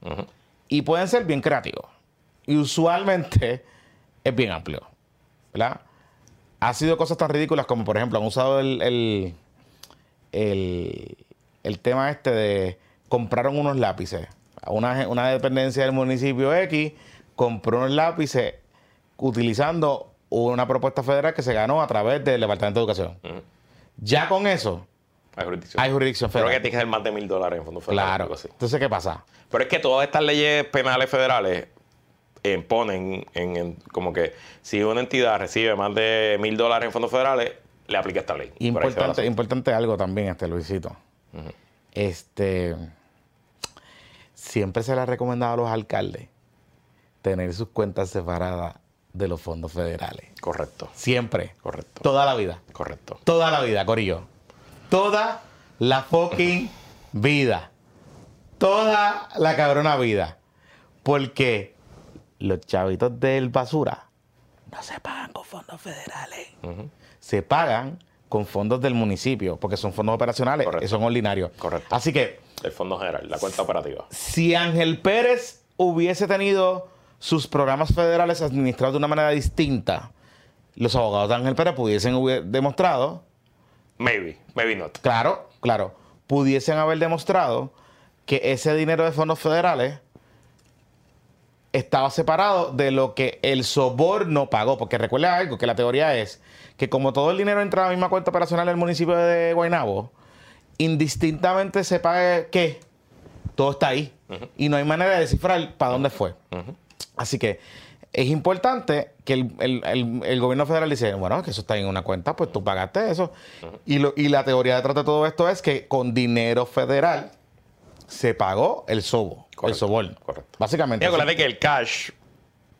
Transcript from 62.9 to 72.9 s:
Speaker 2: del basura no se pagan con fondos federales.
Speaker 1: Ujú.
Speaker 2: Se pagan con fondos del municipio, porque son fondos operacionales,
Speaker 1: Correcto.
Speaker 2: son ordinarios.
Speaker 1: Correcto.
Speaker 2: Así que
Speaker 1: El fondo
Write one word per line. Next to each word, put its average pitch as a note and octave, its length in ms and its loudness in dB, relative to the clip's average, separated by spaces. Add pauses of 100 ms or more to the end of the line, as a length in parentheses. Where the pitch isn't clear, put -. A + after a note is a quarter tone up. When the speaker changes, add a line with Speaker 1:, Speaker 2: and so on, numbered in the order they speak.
Speaker 2:
del C3 300 0
basura C3+ 560 -2 (640)
no - 120 -14
se - 180 -14
pagan - 320 -12
con - 140 -16
fondos E3 340 -18
federales. - 680 -14 (140)
Speaker 1:
Ujú. G2 280 -12 (280)
Speaker 2:
Se - 240 -2
pagan C#3 560 0 (300)
con G#2 160 -2
fondos G#2+ 380 -2
del C3 100 2
municipio, G#2 640 0
porque G2+ 200 -4
son G2 160 -4
fondos A2 200 0
operacionales, A#2+ 520 0
Speaker 1:
Correcto. E2+ 220 -2
Speaker 2:
son G#2+ 160 0
ordinarios. G#2 540 0
Speaker 1:
Correcto. E2 380 -4
Speaker 2:
Así D3+ 160 -2
que B2 280 0 (220)
Speaker 1:
El - 100 -6
fondo F#2 260 -6